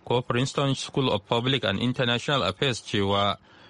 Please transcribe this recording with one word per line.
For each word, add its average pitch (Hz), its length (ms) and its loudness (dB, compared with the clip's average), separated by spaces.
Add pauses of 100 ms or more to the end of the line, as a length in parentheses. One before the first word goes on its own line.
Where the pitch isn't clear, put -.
ko 120 180 2
Princeton 135 520 0
School - 360 -2
of - 160 -2
Public 123 380 0
and 95 160 0
International 123 640 0
Affairs 113 400 -2
cewa 101 540 0 (340)